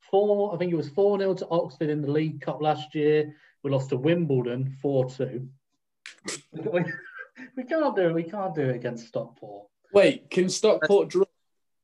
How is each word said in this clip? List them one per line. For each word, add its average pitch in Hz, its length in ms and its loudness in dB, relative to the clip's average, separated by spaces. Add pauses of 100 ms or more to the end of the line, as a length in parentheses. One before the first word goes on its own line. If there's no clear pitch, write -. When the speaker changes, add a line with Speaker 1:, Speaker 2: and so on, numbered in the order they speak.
(100)
Speaker 1:
four, 202 420 2
I 165 60 -6
think 180 140 -2
it 165 40 0
was 139 120 -4
four 202 300 2
nil 190 180 0
to 190 140 -8
Oxford 170 380 -2
in 151 140 -2
the 143 80 -2
League 156 300 0
Cup 135 200 -6
last 151 360 -2
year. 151 360 2 (300)
We 139 80 -4
lost 135 200 0
to 135 60 0
Wimbledon 135 880 0
four 135 260 0
two. - 400 -8 (1040)
We, 165 320 -2 (720)
we 254 60 -8
can't 294 320 -2
do 180 140 2
it. 165 60 2
We 165 100 -2
can't 185 320 -6
do 151 60 -2
it 127 120 0
against 117 320 -8
Stockport. - 600 -12 (240)
Speaker 2:
Wait, 185 380 4
can 185 180 2
Stockport 196 600 4
draw? 185 140 4 (600)